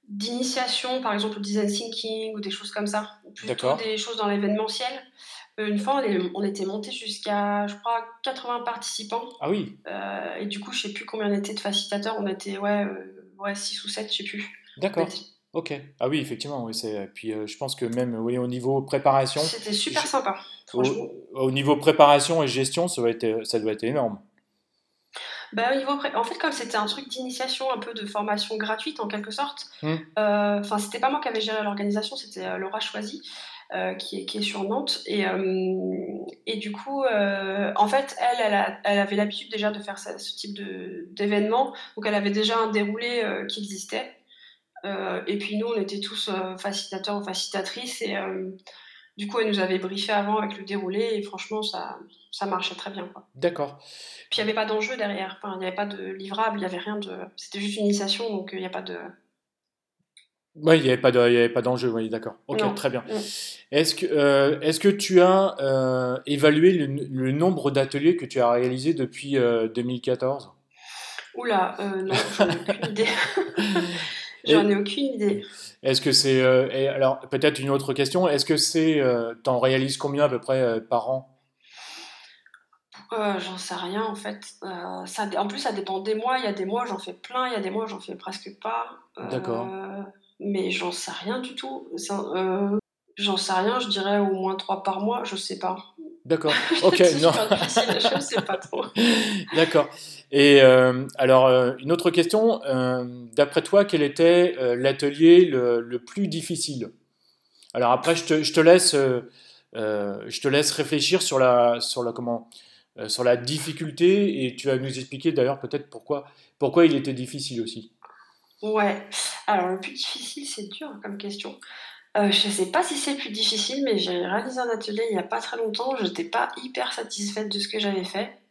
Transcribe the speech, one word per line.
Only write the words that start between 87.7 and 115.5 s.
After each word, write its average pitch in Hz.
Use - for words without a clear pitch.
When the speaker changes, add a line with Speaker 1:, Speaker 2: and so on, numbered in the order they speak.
Speaker 1:
mois 220
j'en 196
fais -
presque -
pas, 233
Speaker 2:
D'accord. 117
Speaker 1:
heu, 196
mais 190
j'en 175
sais -
rien 226
du 254
tout. 269
C'est -
un, 202
heu, 208
j'en 196
sais 190
rien, 208
je 240
dirais 202
au 196
moins 190
trois 190
par 190
mois, 226
je 190
sais -
pas. 185
<laughs> -
Speaker 2:
D'accord, 156
ok, 180
Speaker 1:
C'est 160
Speaker 2:
non. 160
<laughs> -
Speaker 1:
super 214
difficile, 208
je 190
sais 202
pas 190
trop. -
<laughs> 214
Speaker 2:
D'accord 160
et 143
hem, 127
alors, 131
heu, 127
une 143
autre 170
question, 214
hem, 127
d'après 143
toi, 202
quelle 170
était, 170
heu, 123
l'atelier 143
le, 123
le 120
plus 202
difficile ? 151
Alors 123
après, 160
je 165
te, 156
je 135
te 165
laisse, 170
heu, 127
heu, 104
je 110
te 143
laisse 143
réfléchir 156
sur 135
la, 120
sur 123
la, 117
comment, 120
heu, 107
sur 123
la 123
difficulté 156
et 127
tu -
vas 131
nous 127
expliquer 139
d'ailleurs 135